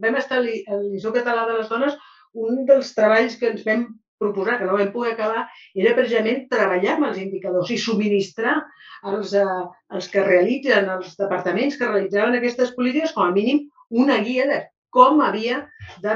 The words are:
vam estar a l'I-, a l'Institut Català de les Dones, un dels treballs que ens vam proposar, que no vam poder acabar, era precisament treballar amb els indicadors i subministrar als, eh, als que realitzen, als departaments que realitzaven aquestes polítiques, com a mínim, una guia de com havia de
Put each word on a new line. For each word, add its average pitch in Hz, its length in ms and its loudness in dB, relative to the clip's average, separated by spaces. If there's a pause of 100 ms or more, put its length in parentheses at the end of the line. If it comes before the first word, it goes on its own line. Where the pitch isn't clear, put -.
vam 240 180 0
estar 262 220 -2
a - 0 -
l'I-, 226 260 -4
a 208 80 -4
l'Institut 202 460 -4
Català 233 260 -2
de 226 120 -2
les 220 100 -6
Dones, 277 260 -2 (380)
un 233 320 -4
dels 269 300 4
treballs 220 420 4
que 233 160 0
ens 202 100 -10
vam 233 220 0 (340)
proposar, 208 400 -2
que 196 60 -4
no 190 120 0
vam 202 140 0
poder 233 220 -4
acabar, 220 320 -4 (300)
era 220 200 4
precisament 233 540 0
treballar 202 480 0
amb 277 120 2
els 190 100 -6
indicadors 190 520 -4
i 214 60 -2
subministrar 214 800 0 (460)
als, 196 300 -6
eh, 190 280 2 (280)
als 190 200 -8
que 190 140 0
realitzen, 196 640 2
als 180 300 -8
departaments 196 580 -2
que 240 120 -2
realitzaven 208 500 0
aquestes 240 360 -2
polítiques, 254 380 0
com 185 140 0
a 180 40 0
mínim, 247 340 2 (240)
una 240 340 2
guia 254 240 0
de - 140 0 (280)
com 269 320 6
havia 226 420 -2 (400)
de 208 120 -2